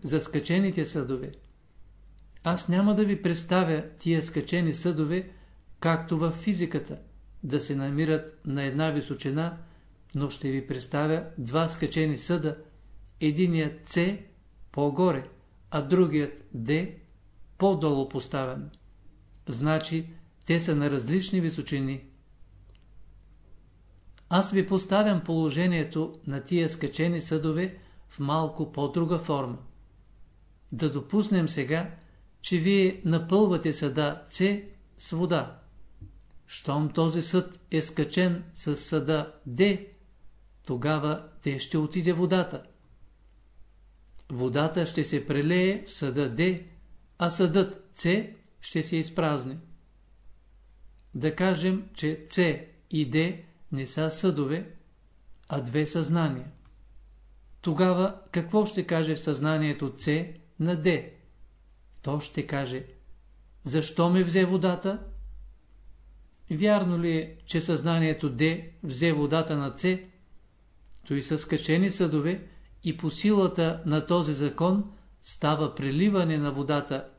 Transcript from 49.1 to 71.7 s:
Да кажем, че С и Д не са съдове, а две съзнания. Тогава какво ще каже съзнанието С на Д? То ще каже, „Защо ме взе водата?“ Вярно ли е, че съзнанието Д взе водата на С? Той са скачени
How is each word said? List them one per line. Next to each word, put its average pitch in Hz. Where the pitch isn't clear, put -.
Да 151
кажем, 185
че 156
С 175
и 151
Д 165
не 135
са 156
съдове, 160
а 143
две 131
съзнания. 156
Тогава 180
какво 175
ще 185
каже 160
съзнанието 147
С 156
на 160
Д? -
То 143
ще -
каже, 131
„Защо 156
ме 180
взе 170
водата?“ 185
Вярно 180
ли 165
е, -
че 165
съзнанието 160
Д 156
взе 156
водата 156
на 139
С? 185
Той 139
са 156
скачени 160